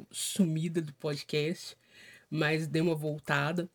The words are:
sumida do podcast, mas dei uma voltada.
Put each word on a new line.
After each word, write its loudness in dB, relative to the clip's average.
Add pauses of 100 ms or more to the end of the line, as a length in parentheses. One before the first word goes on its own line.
sumida 0
do -4
podcast, -4 (540)
mas 2
dei 0
uma 4
voltada. 0